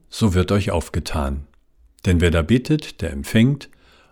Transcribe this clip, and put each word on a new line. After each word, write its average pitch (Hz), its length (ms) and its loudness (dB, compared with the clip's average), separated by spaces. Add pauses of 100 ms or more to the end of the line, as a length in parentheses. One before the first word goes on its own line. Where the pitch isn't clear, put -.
so 101 260 0
wird 90 160 2
euch 101 220 0
aufgetan. 71 760 -4 (600)
Denn 90 140 4
wer 85 120 4
da 82 100 2
bittet, 131 580 -2
der 80 120 -6
empfängt, 113 580 0 (420)